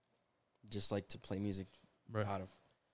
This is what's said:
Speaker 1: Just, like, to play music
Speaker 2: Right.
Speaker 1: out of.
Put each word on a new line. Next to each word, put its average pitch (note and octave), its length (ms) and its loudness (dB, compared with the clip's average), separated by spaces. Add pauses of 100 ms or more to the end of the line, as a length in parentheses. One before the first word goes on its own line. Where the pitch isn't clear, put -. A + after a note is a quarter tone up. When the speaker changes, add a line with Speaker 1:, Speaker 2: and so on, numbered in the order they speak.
(680)
Speaker 1:
Just, G#2 220 0
like, G2+ 180 2
to - 100 -4
play - 200 -2
music G2 280 0 (440)
Speaker 2:
Right. G#2+ 140 4
Speaker 1:
out G2 160 0
of. F#2 80 -8 (440)